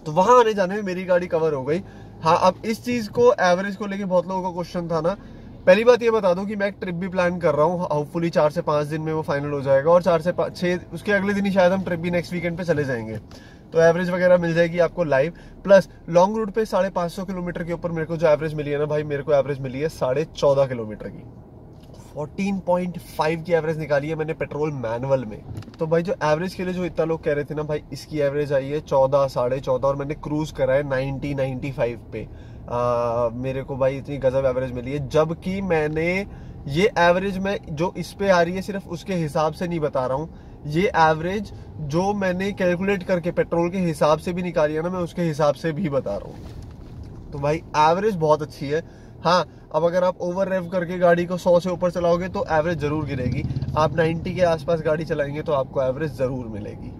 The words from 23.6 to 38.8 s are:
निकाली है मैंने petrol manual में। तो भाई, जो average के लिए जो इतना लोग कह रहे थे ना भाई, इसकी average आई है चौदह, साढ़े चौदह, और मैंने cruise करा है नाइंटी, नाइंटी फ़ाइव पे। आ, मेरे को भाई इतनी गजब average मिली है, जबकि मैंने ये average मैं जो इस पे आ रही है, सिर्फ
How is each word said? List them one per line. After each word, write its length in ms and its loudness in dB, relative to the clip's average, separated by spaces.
निकाली 320 0
है 60 -2
मैंने 180 -4
petrol 420 -4
manual 500 0
में। 140 -12
तो 80 -2
भाई, 160 2
जो 100 -2
average 300 0
के 120 -6
लिए 80 -4
जो 120 -4
इतना 200 -2
लोग 180 -4
कह 100 0
रहे 100 -2
थे 120 -8
ना 80 -4
भाई, 200 -6
इसकी 260 -10
average 340 0
आई 140 0
है 140 -4
चौदह, 460 4
साढ़े 320 -2
चौदह, 280 0
और 80 2
मैंने 200 -6
cruise 360 -4
करा 220 4
है 160 2
नाइंटी, 460 -2
नाइंटी 360 -2
फ़ाइव 280 -2
पे। 140 -8
आ, 640 0
मेरे 300 -4
को 140 -8
भाई 200 2
इतनी 200 -8
गजब 280 2
average 260 0
मिली 200 -6
है, 180 -4
जबकि 520 0
मैंने 480 0
ये 200 2
average 380 4
मैं 200 -2
जो 260 -2
इस 220 -8
पे 100 0
आ 120 6
रही 140 0
है, 60 -6
सिर्फ 260 -8